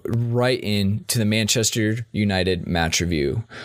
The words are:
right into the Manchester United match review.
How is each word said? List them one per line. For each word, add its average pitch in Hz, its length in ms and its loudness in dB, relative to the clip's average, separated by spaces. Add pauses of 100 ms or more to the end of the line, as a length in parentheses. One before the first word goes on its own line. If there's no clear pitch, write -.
right 120 560 0
into 101 560 0
the 113 80 2
Manchester 110 840 0
United 92 560 0
match 82 340 0
review. 85 420 0 (220)